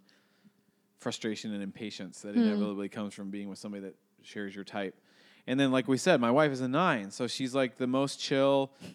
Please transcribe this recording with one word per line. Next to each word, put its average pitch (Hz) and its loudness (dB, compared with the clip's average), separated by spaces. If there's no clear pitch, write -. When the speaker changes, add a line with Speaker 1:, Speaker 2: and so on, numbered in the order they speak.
Speaker 1:
frustration 113 -6
and 101 -6
impatience 98 -12
that 104 -8
Speaker 2:
Hmm. 240 4
Speaker 1:
inevitably 208 0
comes 104 -8
from 98 -10
being 101 -8
with 95 -12
somebody 101 -10
that 95 -14
shares 101 -10
your 101 -10
type. 98 -6
And 131 0
then, 139 6
like 131 2
we 135 4
said, 156 4
my 117 4
wife 147 6
is 127 -4
a 127 -2
nine, 131 2
so 127 -4
she's, 127 -4
like, 131 2
the 131 -2
most 135 0
chill, 139 2